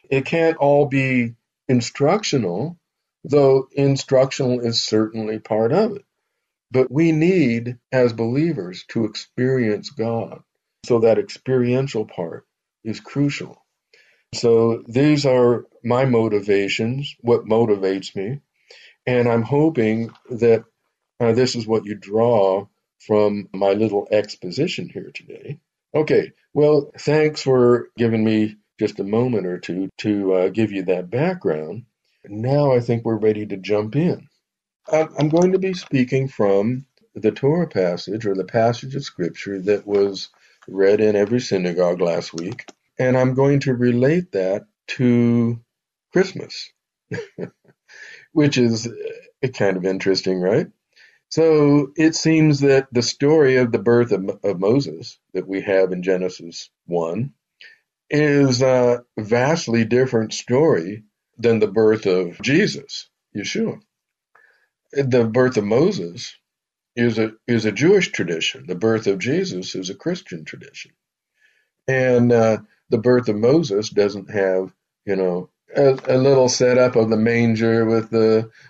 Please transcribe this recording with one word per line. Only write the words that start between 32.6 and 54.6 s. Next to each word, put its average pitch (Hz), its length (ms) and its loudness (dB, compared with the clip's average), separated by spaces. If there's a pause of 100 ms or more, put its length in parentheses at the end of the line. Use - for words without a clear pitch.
I 120 80 2
think 117 240 -2
we're 113 100 -2
ready 107 300 -2
to 101 120 -10
jump 104 380 -4
in. 147 320 -2 (640)
I, 156 160 0 (100)
I'm 147 120 0
going 180 240 2
to 185 60 2
be 185 140 -4
speaking 135 540 -2
from 107 580 0 (300)
the 107 160 0
Torah 160 360 0
passage, 92 580 -4
or 98 100 -2
the 92 80 -4
passage 117 520 -2
of - 80 -8
Scripture 95 580 -8
that 101 260 0
was 101 420 -2 (380)
read 98 320 2
in 107 160 2
every 104 240 0
synagogue 90 640 -2
last 85 320 -4
week, 90 320 -10 (340)
and 127 180 2
I'm 127 160 2
going 139 280 2
to 135 120 -2
relate 123 580 0
that 95 340 -2 (220)
to 120 720 0 (520)
Christmas, - 600 -4 (840)
<laughs> - 760 -20
which 147 260 2
is, 117 300 2
uh, - 640 -10
kind 98 280 -2
of 90 80 -4
interesting, 95 560 -2
right? 117 260 0 (640)
So 147 640 2
it 160 200 2
seems 156 460 2
that 135 300 4
the 120 100 0
story 139 560 2
of 123 140 2
the 110 80 0
birth 120 320 2
of, 98 320 -4
of 95 160 -2
Moses 98 600 -2 (140)